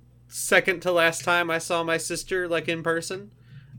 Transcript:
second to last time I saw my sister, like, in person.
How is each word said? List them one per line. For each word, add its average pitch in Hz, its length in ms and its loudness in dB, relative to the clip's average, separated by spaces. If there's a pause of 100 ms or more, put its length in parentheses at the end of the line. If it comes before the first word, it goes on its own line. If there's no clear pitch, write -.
(280)
second 185 540 2
to 180 100 0
last 165 320 4
time 175 260 2
I 165 80 0
saw 165 260 -2
my 165 140 0
sister, 175 500 -4
like, 160 220 -2
in 165 140 -4
person. 170 480 -4 (480)